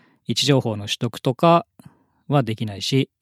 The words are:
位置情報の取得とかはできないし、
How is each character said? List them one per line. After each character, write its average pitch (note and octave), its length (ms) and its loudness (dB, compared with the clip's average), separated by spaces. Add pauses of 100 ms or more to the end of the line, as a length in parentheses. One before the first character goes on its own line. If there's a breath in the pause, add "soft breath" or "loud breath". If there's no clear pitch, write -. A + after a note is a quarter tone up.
(280 soft breath)
位 A#2 60 -4
置 - 120 -2
情 C3+ 160 4
報 G#2+ 160 -4
の G2+ 80 -10
取 - 120 -6
得 - 220 -6
と C3 160 -2
か E3+ 300 4 (640 soft breath)
は C#3+ 160 2
で A2 120 -4
き A2+ 100 -6
な G#2 100 -8
い G2 60 -12
し、 - 280 -2 (120)